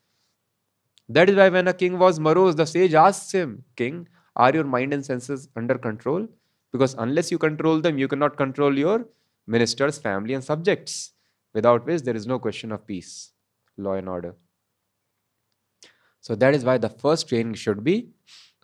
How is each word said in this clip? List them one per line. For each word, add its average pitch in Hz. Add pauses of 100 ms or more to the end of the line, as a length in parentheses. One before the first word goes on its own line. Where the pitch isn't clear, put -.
(1080)
That 160
is 196
why 190
when 180
a 180
king 180
was 180
morose, 165
the 156
sage 170
asks 180
him, 131 (140)
"King, 156 (280)
are 127
your 156
mind 135
and 135
senses 131
under 120
control?" 135 (460)
Because 131 (100)
unless 156
you 165
control 156
them, 160
you 135
cannot 143
control 139
your 208 (400)
ministers, 117
family 104
and 131
subjects, 165 (400)
without 117
which 156
there 117
is 107
no 123
question 107
of -
peace, - (460)
law 98
and 95
order. 87 (1800)
So -
that 131
is 131
why 127
the 110
first -
training 113
should 101
be 175 (680)